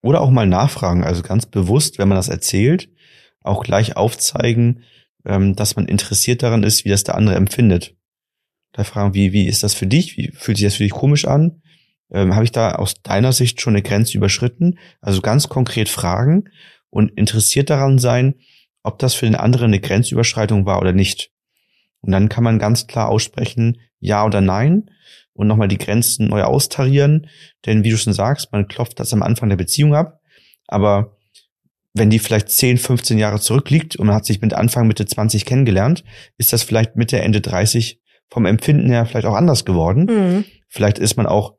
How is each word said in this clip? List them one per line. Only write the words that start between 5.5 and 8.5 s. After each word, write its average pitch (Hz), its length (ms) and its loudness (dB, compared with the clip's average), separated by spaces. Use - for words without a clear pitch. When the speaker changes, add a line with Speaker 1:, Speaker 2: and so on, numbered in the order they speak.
Speaker 1:
dass 104 220 -4
man 101 100 -2
interessiert 104 560 -2
daran 117 200 2
ist, 107 240 0
wie - 40 -2
das 98 140 0
der 85 120 -4
andere 98 200 2
empfindet. 98 580 0